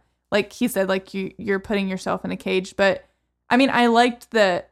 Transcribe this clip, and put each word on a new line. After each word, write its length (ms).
Like 220
he 160
said, 200
like, 240
you, 260
you're 200
putting 300
yourself 360
in 60
a 60
cage. 400
But, 280
I 60
mean, 120
I 200
liked 420
the 420